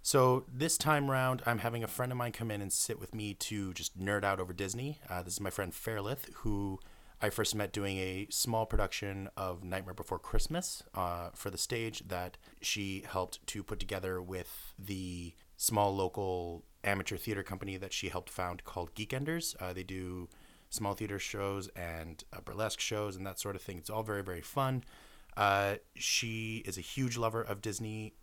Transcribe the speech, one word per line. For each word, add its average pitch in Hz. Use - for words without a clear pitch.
So 131
this 147
time 147
round, 131
I'm 120
having 117
a 110
friend 127
of 123
mine 120
come 113
in 101
and 98
sit -
with -
me 104
to 98
just -
nerd 101
out 98
over 90
Disney. 110
Uh, 90
this 87
is -
my 98
friend 90
Fairlith, 113
who 101
I 107
first 110
met 101
doing 98
a 95
small 113
production 98
of 92
Nightmare 92
Before -
Christmas, -
uh, 87
for -
the 92
stage 113
that 90
she 95
helped -
to 101
put -
together 92
with 90
the 92
small 101
local 90
amateur 98
theater 98
company 95
that 95
she 90
helped 87
found 90
called -
Geekenders. 143
Uh, 90
they 92
do 90
small 101
theater 101
shows 98
and, 82
uh, 95
burlesque -
shows 104
and 95
that 95
sort 101
of 92
thing. 92
It's 80
all 110
very, 101
very 90
fun. 131
Uh, 101
she 113
is 95
a 92
huge 123
lover 113
of 104
Disney 107